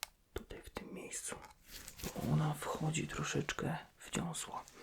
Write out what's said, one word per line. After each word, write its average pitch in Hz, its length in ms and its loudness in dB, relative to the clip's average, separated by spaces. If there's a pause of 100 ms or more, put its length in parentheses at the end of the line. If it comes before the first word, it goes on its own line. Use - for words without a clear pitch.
(320)
Tutaj - 300 -8
w - 80 -14
tym - 240 -8
miejscu. - 420 -4 (680)
Bo - 280 2
ona 151 220 6
wchodzi 156 540 2
troszeczkę - 680 2 (220)
w - 120 -14
dziąsło. - 540 0 (180)